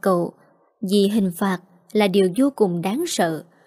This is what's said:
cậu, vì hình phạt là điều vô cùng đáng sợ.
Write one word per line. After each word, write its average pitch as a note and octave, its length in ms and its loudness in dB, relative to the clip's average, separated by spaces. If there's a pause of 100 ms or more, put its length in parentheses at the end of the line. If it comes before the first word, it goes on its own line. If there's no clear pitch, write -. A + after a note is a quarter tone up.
cậu, F3 320 0 (580)
vì G3+ 180 4
hình G3+ 280 0
phạt F#3+ 220 -2 (340)
là G#3 160 2
điều F#3 280 2
vô C4+ 200 2
cùng F3 260 0
đáng A3 240 -4
sợ. E3 380 -2 (220)